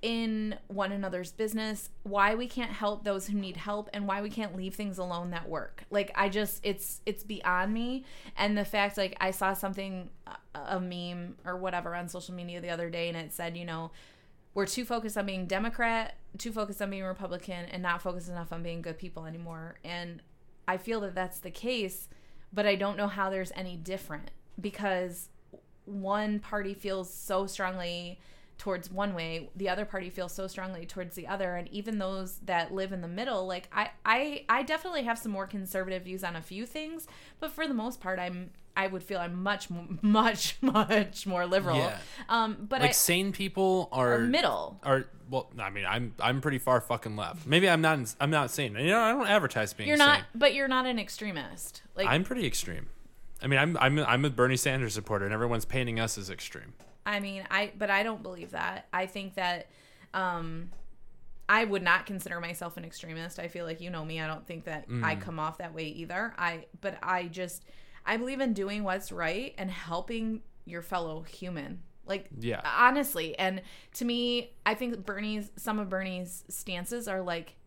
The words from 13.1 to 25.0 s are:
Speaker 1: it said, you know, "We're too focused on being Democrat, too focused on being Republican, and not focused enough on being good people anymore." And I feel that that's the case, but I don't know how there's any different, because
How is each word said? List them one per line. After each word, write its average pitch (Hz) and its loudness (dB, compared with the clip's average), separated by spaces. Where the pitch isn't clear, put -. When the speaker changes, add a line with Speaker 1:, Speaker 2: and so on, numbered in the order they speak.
Speaker 1:
it 160 -8
said, 170 -4
you 175 -8
know, 165 -6
"We're 196 2
too 240 -2
focused 226 -2
on 202 2
being 190 -4
Democrat, 226 2
too 233 -6
focused 208 -2
on 196 -2
being 196 -4
Republican, 180 -6
and 180 -6
not 175 2
focused 175 -2
enough 170 -6
on 165 -4
being 170 -4
good 165 -6
people 160 -8
anymore." 165 -10
And 170 -8
I 185 2
feel 220 -2
that 190 -4
that's 185 -2
the 180 -10
case, 220 -2
but 208 2
I 202 6
don't 196 0
know 202 2
how 196 0
there's 190 -2
any 185 -6
different, 170 -6
because 185 -2